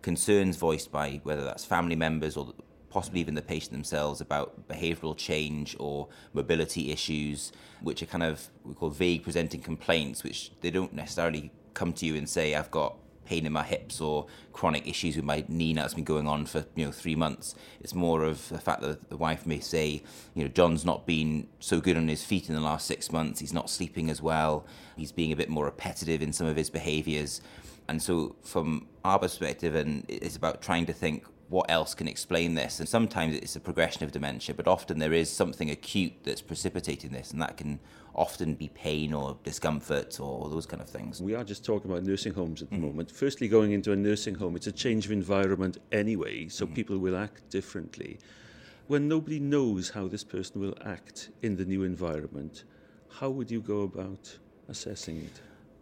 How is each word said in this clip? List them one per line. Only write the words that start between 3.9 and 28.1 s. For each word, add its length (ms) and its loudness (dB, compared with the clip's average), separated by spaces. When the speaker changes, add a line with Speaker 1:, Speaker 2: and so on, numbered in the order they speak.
Speaker 1:
about 480 -4
behavioural 480 -2
change 640 -2
or 280 -4
mobility 560 2
issues, 640 -2
which 220 -4
are 40 -6
kind 180 0
of, 240 -2
we 100 -12
call 160 -2
vague 320 4
presenting 380 -2
complaints, 640 0
which 380 -8
they 100 0
don't 220 0
necessarily 580 -2
come 220 0
to 100 -4
you 120 2
and 120 -2
say, 260 4
"I've 160 0
got 260 0
pain 220 0
in 60 0
my 100 0
hips 380 -4
or 260 0
chronic 340 2
issues 280 -2
with 100 -2
my 240 0
knee 240 2
now 100 2
that's 120 -2
been 100 -4
going 220 2
on 180 0
for, 300 -4
you 100 0
know, 80 -2
three 220 -2
months." 400 -2
It's 140 -12
more 300 4
of 260 0
the 80 -8
fact 240 0
that 260 -4
the 80 -10
wife 300 0
may 140 0
say, 420 0
you 80 0
know, 60 0
"John's 360 6
not 220 2
been 420 2
so 200 2
good 160 6
on 120 4
his 160 0
feet 260 0
in 40 0
the 60 2
last 260 0
six 240 -4
months. 300 0
He's 140 -6
not 160 -2
sleeping 400 -2
as 100 -2
well. 460 2
He's 140 -8
being 200 2
a 40 0
bit 120 0
more 160 0
repetitive 560 -2
in 140 -2
some 120 0
of 100 2
his 120 0
behaviours." 720 -2
And 140 -2
so 400 0